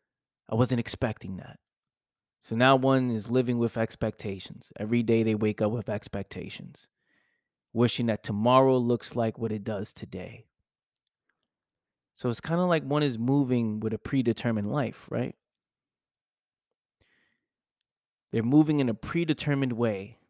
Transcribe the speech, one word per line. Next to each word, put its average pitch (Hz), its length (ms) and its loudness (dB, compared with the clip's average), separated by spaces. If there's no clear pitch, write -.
I 113 60 -2
wasn't 120 240 2
expecting 107 580 -6
that." - 220 -16
So - 140 -6
now 127 200 6
one 131 360 2
is 110 180 -4
living 120 300 2
with 117 180 0
expectations. - 1000 -6
Every 117 280 0
day 113 180 4
they 110 140 2
wake 107 260 0
up 107 100 2
with 117 180 -6
expectations, - 960 -10
wishing 117 340 2
that 107 160 -2
tomorrow 127 560 4
looks 120 360 -2
like 113 220 -2
what 113 140 -4
it 107 120 -6
does 104 300 -6
today. - 540 -14
So - 140 -4
it's 117 120 -4
kinda 170 240 0
like 165 180 2
one 147 200 0
is 123 160 -2
moving 123 600 0
with 110 140 -2
a 110 40 -6
predetermined 113 720 0
life, 131 380 -4
right? 120 260 -4
They're 113 120 -2
moving 147 360 4
in 131 100 2
a 110 40 0
predetermined 143 800 -2
way. 110 460 -4